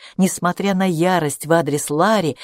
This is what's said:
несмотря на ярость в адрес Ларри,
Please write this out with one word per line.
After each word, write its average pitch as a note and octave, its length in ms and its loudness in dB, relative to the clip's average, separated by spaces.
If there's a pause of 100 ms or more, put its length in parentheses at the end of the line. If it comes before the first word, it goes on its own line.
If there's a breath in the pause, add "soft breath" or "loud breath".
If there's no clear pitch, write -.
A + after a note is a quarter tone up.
(160 loud breath)
несмотря F3+ 580 0
на F#3+ 140 0
ярость E3 560 0
в D3+ 80 0
адрес D3 380 0
Ларри, E3+ 540 0